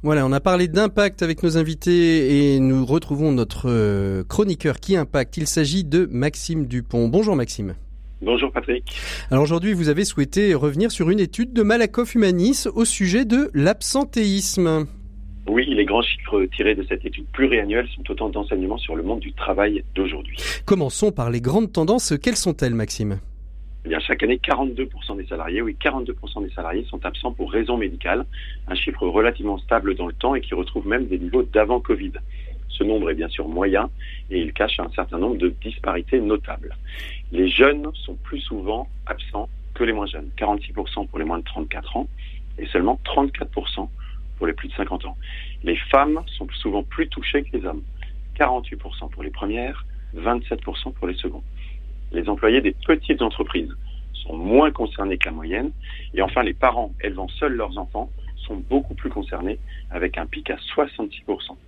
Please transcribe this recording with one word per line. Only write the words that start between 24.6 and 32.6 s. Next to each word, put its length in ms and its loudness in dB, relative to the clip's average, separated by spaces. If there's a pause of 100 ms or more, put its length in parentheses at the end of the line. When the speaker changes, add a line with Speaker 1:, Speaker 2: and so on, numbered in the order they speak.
Speaker 2:
pour 180 -12
cent 100 -6
des 120 -8
salariés, 340 -4
oui, 180 -2
quarante-deux 360 -2
pour 160 -12
cent 100 -8
des 80 -4
salariés 400 -4
sont 160 -10
absents 280 -4
pour 200 -6
raison 240 0
médicale, 480 -2 (420)
un 80 -4
chiffre 320 -2
relativement 520 2
stable 360 2
dans 120 -4
le 80 -6
temps 200 0
et 60 0
qui 140 -6
retrouve 320 -4
même 200 0
des 120 -2
niveaux 240 0
d'avant 380 4
covid. 320 -2 (580)